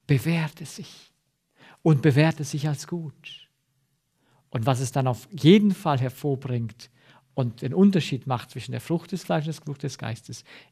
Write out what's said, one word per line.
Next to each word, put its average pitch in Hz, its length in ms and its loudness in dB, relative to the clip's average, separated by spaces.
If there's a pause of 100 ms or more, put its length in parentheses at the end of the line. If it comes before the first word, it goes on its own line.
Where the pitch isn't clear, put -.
Bewährt 156 540 -2
es - 140 -16
sich - 360 -20 (680)
und 156 200 4
bewährt 151 380 4
es 147 120 -8
sich 147 160 -4
als 143 200 -6
gut. - 640 -14 (1000)
Und 113 160 -4
was 127 140 2
es 131 120 -4
dann 131 160 0
auf 120 240 -4
jeden 196 420 6
Fall 147 260 -2
hervorbringt 127 880 -4 (440)
und 120 280 -4
den 139 120 -6
Unterschied 180 540 2
macht 127 240 -4
zwischen 123 200 -12
der 120 100 -6
Frucht 165 300 -4
des 180 120 -8
Fleisches 160 360 -2
und - 80 -16
der 147 60 -6
Frucht - 100 -18
des 139 140 -6
Geistes, 117 460 -10 (280)